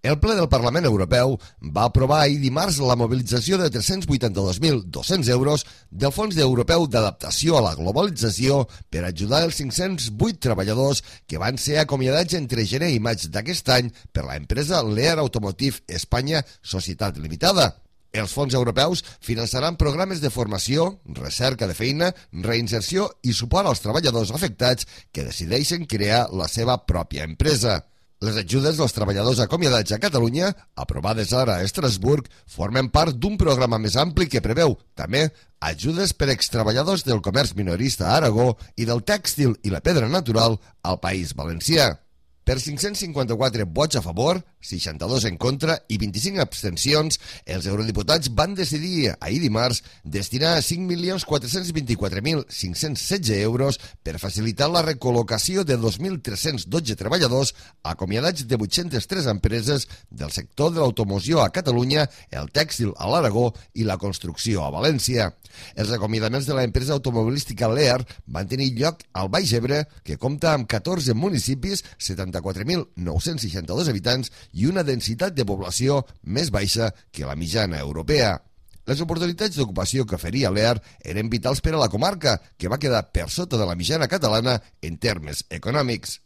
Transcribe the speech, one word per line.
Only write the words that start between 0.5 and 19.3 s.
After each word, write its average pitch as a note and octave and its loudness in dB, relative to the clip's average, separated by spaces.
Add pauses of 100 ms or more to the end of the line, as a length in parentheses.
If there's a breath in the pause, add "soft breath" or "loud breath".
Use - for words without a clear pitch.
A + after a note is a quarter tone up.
Parlament B2+ 4
Europeu B2 4 (240 loud breath)
va D#2 0
aprovar C3 4
ahir C#3+ 4
dimarts C#3+ 0
la C3 4
mobilització A#2+ 2
de F3 2
tres-cents F3+ -2
vuitanta-dos G2+ 0
mil C#3+ 2
dos-cents C3 0
euros C#3 2 (240 loud breath)
del C3+ 0
Fons G#3 -2
Europeu C#3 4
d'Adaptació A#2+ 2
a B2+ 6
la E2+ 2
Globalització A#2 2 (220 loud breath)
per F2 -4
ajudar G2+ 0
els D#3+ -4
cinc-cents D3+ -4
vuit E3+ 0
treballadors A#2 0 (260 loud breath)
que D#2 -6
van A2+ -2
ser D3 0
acomiadats C#3+ 2
entre A#2+ -2
gener D#3 0
i A#2 2
maig G#2+ -2
d'aquest C3 -4
any B2 4 (240 loud breath)
per C2+ -2
l'empresa B2 0
Lear A#2 2
Automotive A#2+ -2
España C3 -2 (160 loud breath)
Societat F#2+ -4
Limitada. G#2 2 (320)
Els G#2+ -2
fons C3+ 0
europeus C3 2 (220 loud breath)
finançaran B2+ -2